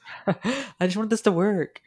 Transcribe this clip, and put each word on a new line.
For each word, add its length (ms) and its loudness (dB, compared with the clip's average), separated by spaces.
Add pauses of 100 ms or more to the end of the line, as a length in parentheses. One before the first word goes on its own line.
(120)
<laughs> 160 -14
I 540 -2
just 160 0
want 140 -2
this 100 2
to 100 4
work. 560 0